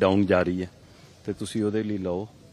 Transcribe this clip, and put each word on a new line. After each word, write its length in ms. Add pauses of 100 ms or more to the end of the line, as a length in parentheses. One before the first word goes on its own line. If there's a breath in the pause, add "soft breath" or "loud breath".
down 240
ਜਾ 140
ਰਹੀ 200
ਹੈ 100 (540 loud breath)
ਤੇ 80
ਤੁਸੀਂ 300
ਉਹਦੇ 200
ਲਈ 140
ਲਓ। 300 (260)